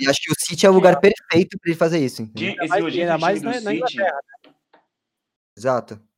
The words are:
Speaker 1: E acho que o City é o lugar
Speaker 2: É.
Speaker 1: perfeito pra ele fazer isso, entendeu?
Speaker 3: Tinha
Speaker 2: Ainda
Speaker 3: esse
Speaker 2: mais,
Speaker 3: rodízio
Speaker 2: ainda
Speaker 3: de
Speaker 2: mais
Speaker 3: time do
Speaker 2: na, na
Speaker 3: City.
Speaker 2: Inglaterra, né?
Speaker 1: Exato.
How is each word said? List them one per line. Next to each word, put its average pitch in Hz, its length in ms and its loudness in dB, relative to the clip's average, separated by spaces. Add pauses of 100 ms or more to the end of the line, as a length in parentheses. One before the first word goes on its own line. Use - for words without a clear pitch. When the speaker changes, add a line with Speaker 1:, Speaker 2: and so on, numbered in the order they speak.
Speaker 1:
E 135 80 -2
acho 143 120 0
que - 100 -6
o 151 60 -2
City 170 300 0
é 196 40 8
o 190 40 6
lugar 180 200 6
Speaker 2:
É. - 60 0
Speaker 1:
perfeito 190 580 2
pra 170 120 -6
ele 165 80 -4
fazer 165 220 2
isso, 127 200 -4
entendeu? 110 160 -14
Speaker 3:
Tinha 160 140 -6
Speaker 2:
Ainda - 140 -8
Speaker 3:
esse 156 60 -6
Speaker 2:
mais, 175 140 0
Speaker 3:
rodízio 170 200 -4
Speaker 2:
ainda 170 120 0
Speaker 3:
de 156 60 -4
Speaker 2:
mais 196 180 0
Speaker 3:
time 226 100 -6
do 247 40 -4
Speaker 2:
na, 247 60 -6
na 214 100 -6
Speaker 3:
City. 233 240 -4
Speaker 2:
Inglaterra, 180 260 -4 (240)
né? - 80 -20 (1040)
Speaker 1:
Exato. 113 440 -4 (180)